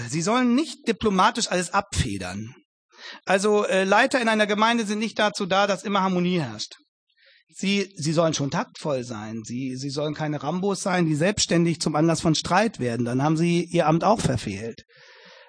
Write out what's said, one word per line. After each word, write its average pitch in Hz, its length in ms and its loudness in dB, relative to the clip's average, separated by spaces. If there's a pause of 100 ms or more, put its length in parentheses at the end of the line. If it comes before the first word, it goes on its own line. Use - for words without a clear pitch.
Sie 143 140 -4
sollen 240 320 2
nicht - 340 -2
diplomatisch 214 640 2
alles 180 240 -2
abfedern. 104 800 -4 (720)
Also, 202 400 2
äh, 190 180 2
Leiter 240 380 4
in 226 80 0
einer 214 160 2
Gemeinde 220 400 2
sind 208 140 -4
nicht 220 180 -6
dazu 208 300 -2
da, 190 180 2
dass 190 180 -2
immer 202 180 0
Harmonie 180 380 2
herrscht. 113 360 -8 (760)
Sie, 196 480 -2
sie 156 160 -2
sollen 160 220 2
schon 139 160 -4
taktvoll 156 520 -6
sein. 110 400 -10
Sie, 127 320 -8
sie 135 140 -8
sollen 147 240 -4
keine 147 300 -6
Rambos 180 380 -2
sein, 180 260 0
die 156 80 0
selbstständig 170 680 0
zum 156 140 -2
Anlass 160 260 2
von 160 140 2
Streit 196 440 0
werden. 120 260 -2
Dann 123 180 0
haben 156 120 2
sie 170 280 2
ihr 170 240 2
Amt 165 160 4
auch 202 180 4
verfehlt. 113 600 -4 (640)